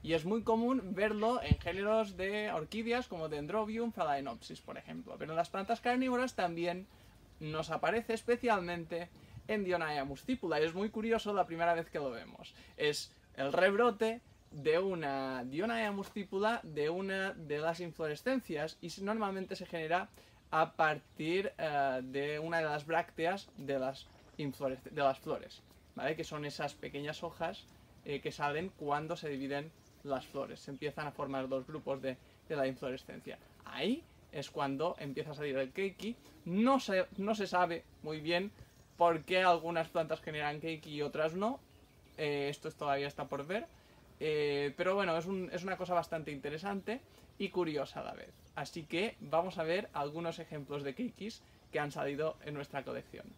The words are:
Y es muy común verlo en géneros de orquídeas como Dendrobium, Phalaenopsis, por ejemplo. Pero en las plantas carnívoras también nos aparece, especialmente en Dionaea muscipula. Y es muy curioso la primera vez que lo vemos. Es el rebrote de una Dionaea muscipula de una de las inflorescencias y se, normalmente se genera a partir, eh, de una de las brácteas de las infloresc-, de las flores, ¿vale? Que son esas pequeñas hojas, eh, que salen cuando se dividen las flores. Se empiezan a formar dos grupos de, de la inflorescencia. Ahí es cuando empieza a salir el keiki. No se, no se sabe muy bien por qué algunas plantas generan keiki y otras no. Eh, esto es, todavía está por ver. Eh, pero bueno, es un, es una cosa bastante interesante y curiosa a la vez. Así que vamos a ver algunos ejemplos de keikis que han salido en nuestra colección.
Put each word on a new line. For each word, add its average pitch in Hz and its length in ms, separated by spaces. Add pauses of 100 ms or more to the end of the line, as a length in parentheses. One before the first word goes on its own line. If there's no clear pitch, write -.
Y 156 120
es 160 120
muy 214 160
común 226 540
verlo 214 480
en 147 160
géneros 202 580
de 202 340
orquídeas 226 560
como 160 220
Dendrobium, 214 640
Phalaenopsis, 139 720
por 147 180
ejemplo. - 400
Pero 151 140
en 160 40
las 170 140
plantas 196 280
carnívoras 247 540
también 175 540 (520)
nos 156 300
aparece, 208 460
especialmente 175 960 (380)
en 208 160
Dionaea 165 420
muscipula. 160 540
Y 156 40
es 165 100
muy 202 160
curioso 214 460
la 180 100
primera 170 300
vez 165 160
que 160 80
lo 139 100
vemos. - 460 (220)
Es 147 340 (240)
el 139 180
rebrote 220 680 (280)
de 151 300
una 139 640
Dionaea 208 480
muscipula 202 720
de 151 260
una 190 440
de 151 260
las 165 200
inflorescencias 160 1000
y 170 80
se, 196 140
normalmente 196 520
se 180 120
genera 170 420 (400)
a 160 240
partir, 160 840
eh, 139 420
de 139 380
una 165 180
de 160 80
las 147 220
brácteas 170 680
de 139 200
las 131 300 (300)
infloresc-, 135 520
de 147 120
las 135 180
flores, - 420 (340)
¿vale? 151 200
Que 160 80
son 151 220
esas 151 280
pequeñas 143 500
hojas, 170 420 (400)
eh, 143 160
que 147 100
salen 151 380
cuando 151 460
se 165 140
dividen 139 420 (320)
las 135 220
flores. - 340
Se - 120
empiezan 147 360
a 139 40
formar 135 380
dos 131 180
grupos 139 340
de, 131 160 (300)
de 156 80
la 135 120
inflorescencia. - 720 (280)
Ahí 208 380 (280)
es 147 180
cuando 143 500
empieza 147 320
a 139 40
salir 143 220
el 131 140
keiki. 196 440 (300)
No 233 340
se, 185 260 (120)
no 208 180
se 202 120
sabe 175 360 (200)
muy 156 160
bien 175 320 (440)
por 170 280
qué 185 200
algunas 165 460
plantas 156 320
generan 151 380
keiki 156 320
y 147 100
otras 156 320
no. 220 260 (580)
Eh, 143 320
esto 151 200
es, 156 60
todavía 143 320
está 131 200
por 143 180
ver. 214 220 (520)
Eh, 147 580
pero 185 180
bueno, 185 220
es 160 80
un, 185 260
es 170 120
una 185 140
cosa 180 160
bastante 165 380
interesante 180 720 (360)
y 196 120
curiosa 151 500
a - 60
la - 80
vez. - 180 (240)
Así - 280
que 175 360
vamos 170 400
a 160 40
ver 180 300
algunos 165 460
ejemplos 143 440
de 135 120
keikis 160 460 (300)
que 151 80
han 147 120
salido 143 540
en 147 80
nuestra 139 300
colección. - 440 (100)